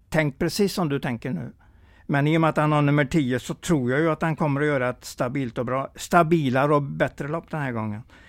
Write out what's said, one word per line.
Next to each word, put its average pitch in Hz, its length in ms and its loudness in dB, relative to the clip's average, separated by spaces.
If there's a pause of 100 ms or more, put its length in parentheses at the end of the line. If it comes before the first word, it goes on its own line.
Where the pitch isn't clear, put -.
tänkt 151 300 0
precis 185 340 0
som 175 160 -2
du 139 100 -2
tänker 127 340 -6
nu. 135 200 -8 (520)
Men 143 220 2
i 160 100 4
och 160 40 4
med 156 80 4
att 151 80 -2
han 151 140 2
har 151 100 4
nummer 143 240 4
tio 127 340 0
så - 140 -8
tror 131 380 0
jag 135 80 0
ju 165 120 2
att 156 100 -4
han 160 140 0
kommer 143 260 0
att 151 60 0
göra 131 220 0
ett - 160 -8
stabilt 131 520 -4
och 127 80 -2
bra, 131 300 -4
stabilare 151 800 2
och 147 60 4
bättre 147 460 -4
lopp 165 240 -8
den 156 100 -6
här 135 100 -4
gången. 110 300 -6 (280)